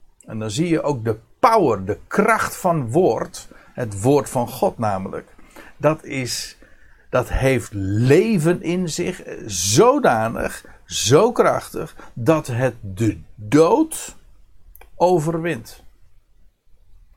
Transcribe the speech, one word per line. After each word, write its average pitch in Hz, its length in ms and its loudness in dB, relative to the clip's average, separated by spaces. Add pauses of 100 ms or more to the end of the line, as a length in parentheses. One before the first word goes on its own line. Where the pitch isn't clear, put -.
(260)
en 110 140 -10
dan 110 120 -6
zie 147 160 -2
je 160 140 0
ook 135 220 -4
de 113 140 -2 (220)
power, 151 460 2
de 104 220 -4
kracht 214 480 0
van 156 360 -2
woord, 151 560 0 (260)
het 104 280 -8
woord 135 280 2
van 120 180 -4
God - 300 -2
namelijk, 95 580 -6 (420)
dat 151 260 0
is, 123 540 -8 (520)
dat - 200 0
heeft 131 440 0
leven 147 880 2
in 180 280 -4
zich, 175 340 -6 (220)
zodanig, 117 1200 2 (200)
zo 160 460 4
krachtig, - 640 0 (180)
dat 113 340 2
het 123 340 0
de 95 380 -2 (160)
dood 165 800 2 (800)
overwint. 165 880 -2 (1300)